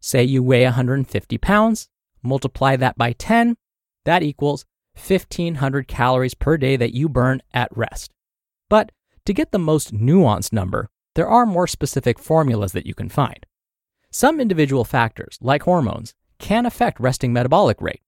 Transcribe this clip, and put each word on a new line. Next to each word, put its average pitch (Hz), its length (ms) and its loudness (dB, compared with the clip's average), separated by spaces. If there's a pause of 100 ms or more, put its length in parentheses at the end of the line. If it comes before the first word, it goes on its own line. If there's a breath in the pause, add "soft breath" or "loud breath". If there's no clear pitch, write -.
Say 127 200 0
you 131 180 2
weigh 127 220 4
a 127 80 2
hundred 127 360 -2
fifty - 300 -6
pounds, 214 500 0 (360)
multiply 135 520 -2
that 127 220 -2
by 120 160 -2
ten, 233 420 0 (480)
that 170 200 2
equals 143 420 -4 (300)
fifteen 175 600 -2
hundred 135 320 -2
calories 127 460 0
per 160 240 0
day 135 180 0
that 120 200 -2
you 139 120 -2
burn 131 360 0 (100)
at 123 240 -2
rest. - 340 -8 (560)
But 214 240 2 (360)
to 208 60 0
get 302 180 -2
the 208 80 0
most 156 340 -2
nuanced 113 580 2
number, 104 380 -4 (240)
there 165 140 0
are 240 180 4
more 180 220 0
specific 131 500 -4
formulas 123 540 0
that - 160 -6
you - 80 -10
can 98 140 -10
find. - 360 -4 (640)
Some 302 300 0
individual 151 460 0
factors, - 540 -4
like 135 220 0
hormones, - 540 -2 (240)
can 233 260 -2
affect 233 340 -2
resting 127 320 0
metabolic 123 480 2
rate. - 280 -8